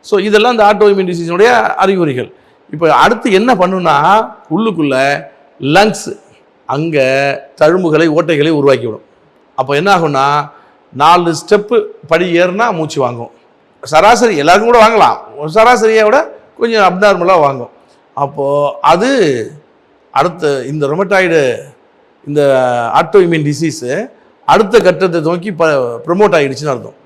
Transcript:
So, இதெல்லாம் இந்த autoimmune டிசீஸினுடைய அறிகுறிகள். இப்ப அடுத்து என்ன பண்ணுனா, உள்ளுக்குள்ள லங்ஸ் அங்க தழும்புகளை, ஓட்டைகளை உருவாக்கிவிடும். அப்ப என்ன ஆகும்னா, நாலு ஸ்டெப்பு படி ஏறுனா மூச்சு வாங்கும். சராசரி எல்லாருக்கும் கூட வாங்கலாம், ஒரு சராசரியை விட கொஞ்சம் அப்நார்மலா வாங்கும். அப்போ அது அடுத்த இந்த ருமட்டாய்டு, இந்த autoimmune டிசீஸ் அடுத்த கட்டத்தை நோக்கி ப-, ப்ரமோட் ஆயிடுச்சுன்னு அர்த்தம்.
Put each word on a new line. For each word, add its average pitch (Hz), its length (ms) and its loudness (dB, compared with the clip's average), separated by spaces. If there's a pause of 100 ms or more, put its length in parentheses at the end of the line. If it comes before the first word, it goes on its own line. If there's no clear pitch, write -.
So, - 60 -2 (120)
இதெல்லாம் 214 300 2
இந்த 214 120 4
autoimmune 202 420 2
டிசீஸினுடைய 175 400 0 (320)
அறிகுறிகள். 165 480 -2 (440)
இப்ப 160 160 0 (140)
அடுத்து 214 240 0 (100)
என்ன 240 220 0
பண்ணுனா, 180 340 0 (640)
உள்ளுக்குள்ள 165 400 -2 (800)
லங்ஸ் 208 340 0 (640)
அங்க 156 240 -2 (640)
தழும்புகளை, 165 560 2
ஓட்டைகளை 160 420 0
உருவாக்கிவிடும். 120 480 0 (480)
அப்ப 135 260 -4
என்ன 196 160 0
ஆகும்னா, 143 300 0 (640)
நாலு 170 480 2
ஸ்டெப்பு 208 380 0 (320)
படி 170 160 0 (160)
ஏறுனா 196 260 -2 (100)
மூச்சு 156 280 -6
வாங்கும். 120 260 -10 (640)
சராசரி 214 480 4
எல்லாருக்கும் 202 300 2
கூட 233 120 6
வாங்கலாம், 196 340 2 (220)
ஒரு 151 180 -8
சராசரியை 220 460 4
விட 226 160 2 (400)
கொஞ்சம் 220 300 0
அப்நார்மலா 185 460 2 (120)
வாங்கும். 127 260 -10 (500)
அப்போ 143 220 -6 (460)
அது 202 180 0 (1120)
அடுத்த 156 360 -2 (160)
இந்த 151 220 -4
ருமட்டாய்டு, 185 480 0 (880)
இந்த 147 120 0 (580)
autoimmune 170 500 0
டிசீஸ் 143 340 -6 (680)
அடுத்த 202 320 4
கட்டத்தை 175 420 0
நோக்கி 175 320 -4
ப-, 165 80 0 (380)
ப்ரமோட் 185 320 0
ஆயிடுச்சுன்னு 139 360 -2
அர்த்தம். 107 220 -10 (120)